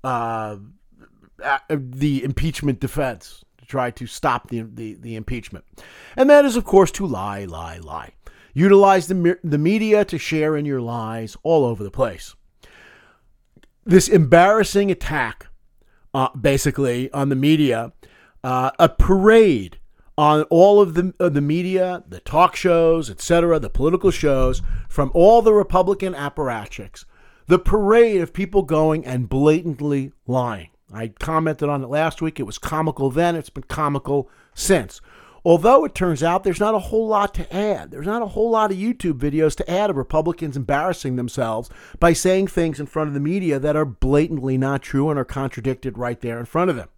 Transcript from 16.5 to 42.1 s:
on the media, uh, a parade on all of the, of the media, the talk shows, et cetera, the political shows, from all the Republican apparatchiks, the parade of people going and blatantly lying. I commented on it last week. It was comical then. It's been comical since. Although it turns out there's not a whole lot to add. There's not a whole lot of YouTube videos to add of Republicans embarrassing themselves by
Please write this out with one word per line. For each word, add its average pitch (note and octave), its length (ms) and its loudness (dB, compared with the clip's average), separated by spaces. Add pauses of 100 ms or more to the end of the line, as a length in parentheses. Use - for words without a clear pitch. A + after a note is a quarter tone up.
on C#3 180 -2
the C3+ 60 0
media, C3 580 2 (500)
uh, B2+ 360 -2
a E3 100 6
parade F#3+ 920 4 (380)
on D3+ 260 2
all G3 380 6
of F3 120 2
the, F#3 260 -2
of F3 140 0
the C#3+ 80 0
media, F3+ 680 -2
the F2 120 -18
talk E3+ 360 0
shows, E3 540 2
et - 120 -16
cetera, E3+ 380 2
the B2 100 -8
political F3 420 0
shows, C3 500 0 (280)
from C#3 240 -2
all G#3+ 280 8
the G#3+ 120 4
Republican F#3+ 600 0
apparatchiks, B2+ 920 -10 (420)
the F#3 120 4
parade G#3+ 640 4
of D#3+ 120 -6
people G3 280 -2
going D#3 440 0
and B2+ 240 -6
blatantly D3 800 0 (140)
lying. A#2+ 440 -6 (240)
I A2+ 160 -10 (100)
commented D#3+ 500 -2
on C#3 140 -4
it A#2+ 40 -12
last D3+ 340 -4
week. D#3+ 180 -8
It C3+ 40 -6
was G2 140 -12
comical D#3 520 -4
then. E3+ 260 0
It's D#3 140 -10
been - 140 -16
comical C#3+ 680 -4 (240)
since. - 480 -2 (420)
Although F#3+ 420 4
it - 100 -8
turns D#3+ 280 -2
out F3 200 0
there's F#3 160 -2
not G#3+ 160 0
a G3+ 40 0
whole A3 280 -4
lot G3+ 280 0
to F3 200 -8
add. G3+ 360 -4
There's D3 140 -12
not A3 160 -4
a G#3+ 60 -4
whole A3 220 -2
lot G#3+ 220 0
of F#3 60 -4
YouTube G3 360 -4
videos D3 420 0
to - 140 -8
add G3+ 200 0
of E3+ 60 -2
Republicans D#3 640 -4
embarrassing C#3+ 580 -4
themselves A#2+ 540 -6 (300)
by E3+ 120 4